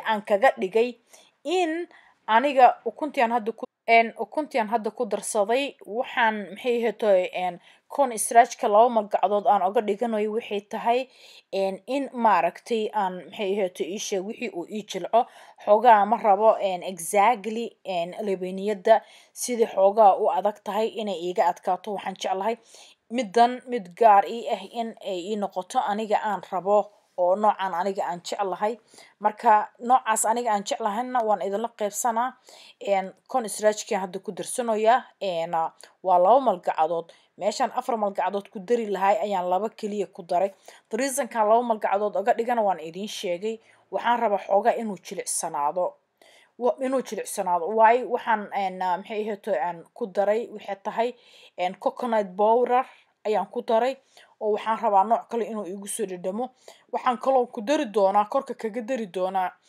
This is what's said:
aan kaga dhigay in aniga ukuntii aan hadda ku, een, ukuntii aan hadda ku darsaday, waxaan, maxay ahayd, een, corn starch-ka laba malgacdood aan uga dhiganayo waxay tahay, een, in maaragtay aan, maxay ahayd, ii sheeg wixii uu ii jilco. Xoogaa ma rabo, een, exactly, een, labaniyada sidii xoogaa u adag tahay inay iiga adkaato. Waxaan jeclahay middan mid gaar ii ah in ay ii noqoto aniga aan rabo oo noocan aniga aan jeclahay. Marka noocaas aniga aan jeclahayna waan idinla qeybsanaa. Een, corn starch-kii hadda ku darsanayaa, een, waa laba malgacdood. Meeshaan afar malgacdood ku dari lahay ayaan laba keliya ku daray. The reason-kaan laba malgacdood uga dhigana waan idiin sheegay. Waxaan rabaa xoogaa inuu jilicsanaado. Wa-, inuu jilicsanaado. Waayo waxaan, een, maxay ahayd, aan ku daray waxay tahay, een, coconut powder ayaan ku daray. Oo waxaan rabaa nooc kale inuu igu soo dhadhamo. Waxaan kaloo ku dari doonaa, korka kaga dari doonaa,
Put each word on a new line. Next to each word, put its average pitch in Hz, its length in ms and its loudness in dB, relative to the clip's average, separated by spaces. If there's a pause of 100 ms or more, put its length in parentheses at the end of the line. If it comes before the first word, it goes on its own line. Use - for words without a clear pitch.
aan 214 160 -2
kaga 214 360 2
dhigay 226 400 0 (460)
in 339 440 -2 (400)
aniga 254 580 6
ukuntii 277 380 -4
aan 226 80 2
hadda 226 200 -2
ku, - 140 -14 (220)
een, 226 320 6
ukuntii 294 400 -4
aan 214 80 -2
hadda 214 240 -2
ku 240 140 -6
darsaday, 214 680 -2 (100)
waxaan, 226 500 -2 (200)
maxay 240 240 -2
ahayd, 226 240 -2 (320)
een, 180 240 -4 (320)
corn 254 260 0
starch-ka 240 500 4
laba 214 220 6
malgacdood 208 580 0
aan 202 140 4
uga 208 200 0
dhiganayo 214 500 -2
waxay 208 300 -6
tahay, 233 480 -2 (400)
een, 190 340 -4
in 269 280 -6
maaragtay 214 800 0
aan, 185 340 -4
maxay 190 280 -6
ahayd, 190 260 -4
ii 175 200 -6
sheeg 190 240 -4
wixii 214 260 -8
uu 170 180 -8
ii 202 200 -10
jilco. 202 380 0 (400)
Xoogaa 214 400 8
ma 220 120 2
rabo, 214 400 4
een, 185 260 -4
exactly, 208 1000 0
een, 175 380 -6
labaniyada 196 840 0 (320)
sidii 233 320 0
xoogaa 202 480 6
u 185 160 0
adag 190 320 -2
tahay 214 240 -2
inay 202 320 -6
iiga 180 280 -2
adkaato. 190 460 -4
Waxaan 190 220 -8
jeclahay 196 420 -4 (540)
middan 240 560 0
mid 220 320 -6
gaar 202 260 8
ii 226 240 -8
ah 202 220 -4
in 226 240 -8 (100)
ay 185 140 -6 (100)
ii 214 60 -4
noqoto 196 440 -4
aniga 208 440 -2
aan 196 180 -4 (100)
rabo 196 400 0 (260)
oo 180 180 2
noocan 196 380 0
aniga 185 320 -2
aan 175 180 -6
jeclahay. 208 560 -4 (400)
Marka 214 500 2 (100)
noocaas 233 460 2
aniga 240 260 0
aan 202 140 0
jeclahayna 240 580 -4
waan 208 180 0
idinla 202 360 -4
qeybsanaa. 233 560 -2 (480)
Een, 190 320 -2 (140)
corn 247 220 -2
starch-kii 214 480 0
hadda 190 220 -6
ku 208 120 -10
darsanayaa, 220 720 0 (180)
een, 170 320 -4 (500)
waa 185 160 4
laba 208 200 6
malgacdood. 175 760 -2 (240)
Meeshaan 214 340 -2
afar 240 260 -4
malgacdood 202 520 -4
ku - 100 -14
dari 233 300 -2
lahay 196 320 2
ayaan 196 280 -2
laba 196 200 0
keliya 208 380 -6
ku - 160 -18
daray. 180 280 0 (380)
The 220 80 -4
reason-kaan 247 520 -2
laba 233 120 6
malgacdood 208 560 -2
uga 202 160 2
dhigana 233 300 -2
waan 185 160 0
idiin 165 280 -10
sheegay. 208 520 -6 (320)
Waxaan 233 280 0
rabaa 208 280 0
xoogaa 202 260 4
inuu 214 240 -6
jilicsanaado. 165 960 -4 (640)
Wa-, 240 240 0
inuu 262 200 -2
jilicsanaado. 180 640 -4 (100)
Waayo 226 320 6
waxaan, 220 440 -2
een, 185 240 -4
maxay 185 440 -4
ahayd, 208 260 -8 (140)
aan 170 220 -6 (100)
ku 233 140 -8
daray 208 420 -2
waxay 202 340 -12
tahay, 226 320 -4 (420)
een, 180 220 -4
coconut 214 560 -2
powder 240 500 2 (400)
ayaan 196 240 0
ku 240 120 -8
daray. 240 360 0 (420)
Oo 214 140 -2
waxaan 220 280 -2
rabaa 202 220 4
nooc 220 260 0
kale 233 160 -4
inuu 208 200 -8
igu 196 220 -12
soo 208 180 -6
dhadhamo. 185 440 -6 (420)
Waxaan 240 260 0
kaloo 262 300 2
ku - 140 -10
dari 294 240 0
doonaa, 202 440 2
korka 269 240 -2
kaga 220 280 -6
dari 226 280 -4
doonaa, 185 400 -2 (200)